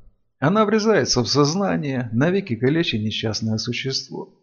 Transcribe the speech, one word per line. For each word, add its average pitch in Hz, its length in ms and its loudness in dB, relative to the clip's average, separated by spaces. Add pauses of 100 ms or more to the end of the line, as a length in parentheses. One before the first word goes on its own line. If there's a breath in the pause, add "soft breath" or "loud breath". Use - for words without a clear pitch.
(380)
Она 202 280 2
врезается 202 560 2
в 107 80 -2
сознание, 147 800 0
навеки 156 460 0
калеча 143 400 0
несчастное 110 600 -2
существо. - 840 -8